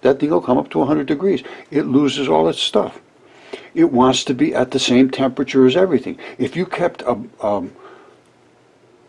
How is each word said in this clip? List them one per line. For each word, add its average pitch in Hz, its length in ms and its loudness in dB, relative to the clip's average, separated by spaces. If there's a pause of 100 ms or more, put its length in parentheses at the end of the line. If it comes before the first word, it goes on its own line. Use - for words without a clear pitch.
that 131 180 2
thing 147 100 0
will 170 120 0
come 127 160 0
up 147 140 -4
to 160 100 0
a 143 40 0
hundred 147 220 -2
degrees. 156 360 -2 (280)
It 151 120 0
loses 139 460 0
all 160 200 2
its - 120 -4
stuff. - 380 -2 (760)
It 160 180 2
wants 127 340 2
to 143 80 -2
be 127 200 0
at 127 180 -2
the 131 80 -2
same 127 300 4
temperature 135 560 0
as 131 100 4
everything. 170 420 0 (200)
If - 180 -4
you 180 100 -2
kept - 380 -4
a, 110 160 -4 (220)
um, 101 300 -4 (1400)